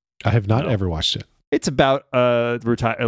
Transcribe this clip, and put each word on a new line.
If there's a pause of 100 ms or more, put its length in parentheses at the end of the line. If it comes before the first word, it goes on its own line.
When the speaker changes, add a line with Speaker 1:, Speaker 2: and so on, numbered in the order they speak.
(240)
Speaker 1:
I
have
not
Speaker 2:
No.
Speaker 1:
ever
watched
it. (260)
Speaker 3:
It's
about
a
reti-,